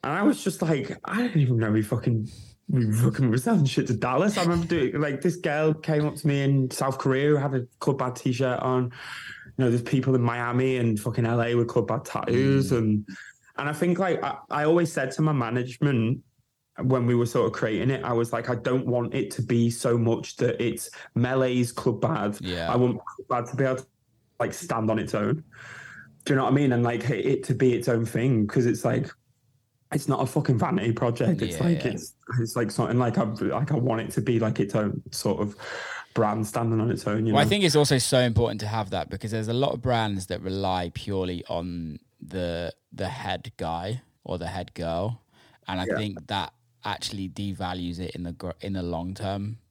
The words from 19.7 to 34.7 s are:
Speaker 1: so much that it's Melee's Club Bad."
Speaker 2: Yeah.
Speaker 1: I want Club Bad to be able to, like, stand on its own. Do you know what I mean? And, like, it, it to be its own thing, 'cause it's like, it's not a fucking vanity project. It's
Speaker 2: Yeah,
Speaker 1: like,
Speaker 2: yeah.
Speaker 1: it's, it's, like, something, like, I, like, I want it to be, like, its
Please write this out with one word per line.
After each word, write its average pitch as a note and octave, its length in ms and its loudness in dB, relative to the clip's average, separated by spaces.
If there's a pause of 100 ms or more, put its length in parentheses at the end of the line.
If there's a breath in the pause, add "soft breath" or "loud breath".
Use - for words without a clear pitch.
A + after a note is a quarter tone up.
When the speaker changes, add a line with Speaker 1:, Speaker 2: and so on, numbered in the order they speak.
Speaker 1:
so A#2+ 260 0
much A2+ 400 0
that - 260 0
it's A2+ 280 -4 (240 loud breath)
Melee's B2+ 580 2
Club A#2 300 0
Bad." G#2 400 0
Speaker 2:
Yeah. F2 280 -2
Speaker 1:
I A#2+ 60 2
want B2 220 4
Club - 300 -16
Bad B2 220 -2
to B2+ 60 -8
be C3+ 80 2
able C3 120 0
to, C3 100 -10 (520)
like, G#2 140 -2
stand A2 380 -2
on A2 80 2
its - 160 -4
own. A2 280 0 (840 loud breath)
Do D3 80 2
you - 20 4
know C3+ 80 2
what B2+ 80 4
I C3+ 40 6
mean? C#3 160 4
And, A#2+ 100 4
like, A#2+ 260 0
it, A#2 160 0
it C3+ 200 2
to B2+ 100 0
be B2 180 6
its - 160 0
own A#2 160 2
thing, A2+ 420 2
'cause A#2+ 200 2
it's - 180 0
like, B2+ 240 0 (840)
it's D3+ 180 -2
not C#3 120 0
a C3+ 60 0
fucking C#3+ 320 2
vanity A#2 340 0
project. B2+ 480 0
It's F2+ 160 -2
Speaker 2:
Yeah, F2+ 80 -2
Speaker 1:
like, E3+ 200 2
Speaker 2:
yeah. - 80 0
Speaker 1:
it's, - 220 -10 (260)
it's, A2+ 160 -4
like, A#2 140 0
something, A#2+ 280 0
like, A#2+ 180 2
I, - 60 2
like, A2 500 -2
I D3+ 40 2
want A#2 260 0
it - 80 -6
to - 100 -2
be, A#2 180 2
like, A2 220 0
its G#2 140 0